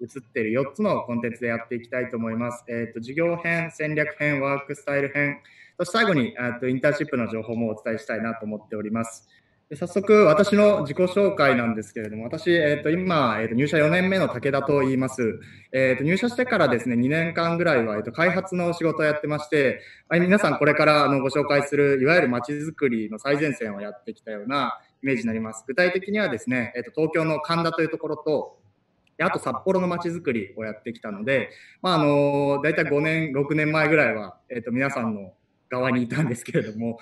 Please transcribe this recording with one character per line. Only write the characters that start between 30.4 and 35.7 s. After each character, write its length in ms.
を 80
や 60
っ 100
て 100
き 80
た 100
の 140
で、 240
ま 120
あ、 20
あ 100
の、 580
大 120
体 100
五 160
年、 320
六 220
年 180
前 160
ぐ 80
ら 120
い 60
は、 220
え 80
ー 40
と、 100
皆 180
さ 120
ん 120
の 180